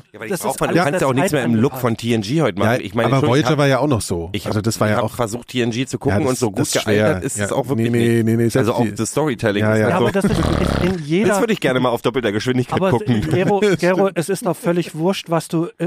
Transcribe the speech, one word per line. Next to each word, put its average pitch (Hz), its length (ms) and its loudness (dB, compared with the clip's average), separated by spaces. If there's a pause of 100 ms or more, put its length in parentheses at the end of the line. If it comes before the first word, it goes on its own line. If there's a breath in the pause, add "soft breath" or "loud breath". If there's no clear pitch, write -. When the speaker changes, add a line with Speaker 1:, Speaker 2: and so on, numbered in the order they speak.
(120)
Speaker 1:
Ja, 107 60 -18
aber 110 60 -12
ich 110 80 -6
Speaker 2:
das 175 80 -4
Speaker 1:
brauch 139 160 -2
Speaker 2:
ist - 40 -6
Speaker 1:
mal, 156 60 0
Speaker 2:
alles 160 120 2
Speaker 1:
du 156 60 4
kannst 151 160 0
Speaker 2:
der 151 60 2
Speaker 1:
ja - 0 -
auch 131 80 2
nichts 175 160 2
Speaker 2:
Zeit 151 80 2
Speaker 1:
mehr 120 60 0
im 117 100 2
Look 113 200 2
Speaker 2:
angepasst. 127 80 -8
Speaker 1:
von 117 140 0
T 117 160 -2
N 110 100 2
G 139 200 0
heute 98 160 0
machen. 104 140 2
Speaker 3:
Ja, 127 80 0
Speaker 1:
Ich 95 160 -10
meine, 117 100 2
Speaker 3:
aber 135 140 2
Speaker 1:
schon, 147 80 2
ich - 20 4
Speaker 3:
Voyager 131 200 2
Speaker 1:
hab, 143 80 0
Speaker 3:
war 147 100 4
ja 131 100 4
auch 131 80 0
noch 107 140 2
so. 85 320 -4
Speaker 1:
ich 104 140 -6
Speaker 3:
Also 104 140 0
das 107 200 -2
war 107 100 2
ja 107 60 2
Speaker 1:
hab 120 80 0
Speaker 3:
auch 110 100 -4
Speaker 1:
versucht, 117 320 -4
T 127 160 -4
N 117 80 0
G 123 160 -4
zu 123 140 -6
gucken 170 220 0
Speaker 3:
Ja, - 40 0
Speaker 1:
und 131 60 2
Speaker 3:
das, 123 80 -4
Speaker 1:
so 113 100 0
gut 98 80 -8
Speaker 3:
das 110 160 0
ist - 100 0
Speaker 1:
gealtert 104 340 2
Speaker 3:
schwer. 87 40 -8
Speaker 1:
ist - 160 -6
Speaker 3:
Ja. 104 60 -2
Speaker 1:
es 98 80 -2
auch 131 160 -2
wirklich 117 240 0
Speaker 3:
Nee, 120 80 2
Speaker 1:
nicht. 117 80 2
Speaker 3:
nee, 117 160 2
nee, 113 120 2
nee, 117 120 2
selbst 110 80 0
Speaker 1:
Also 117 180 2
auch 120 80 2
Speaker 3:
die 104 140 -2
Speaker 1:
das 110 160 -4
Storytelling 113 500 0
Speaker 3:
Ja, 107 120 2
Speaker 1:
ist 110 40 2
Speaker 3:
ja. 107 60 2
Speaker 1:
halt - 80 2
Speaker 2:
Ja, 180 80 0
Speaker 1:
so. 120 60 2
Speaker 2:
aber - 60 0
das 190 120 0
ist - 580 0
in, 185 120 0
in 160 100 -8
jeder 175 240 2
Speaker 1:
Das 202 120 2
würde 220 120 2
ich 170 80 -4
gerne 131 180 0
mal 123 120 2
auf 117 120 0
doppelter 117 300 0
Geschwindigkeit 127 480 0
Speaker 2:
Aber 185 100 2
Speaker 1:
gucken. 117 300 2 (100)
Speaker 2:
Gero, 190 300 2
Speaker 3:
<laughs> 196 180 2
Speaker 2:
Gero, 185 340 2
es 175 160 -4
ist 196 160 -4
doch 170 120 -2
völlig 175 400 -2
wurscht, 170 340 -2
was 165 160 -2
du, 170 220 -2 (100)
äh, 170 80 -4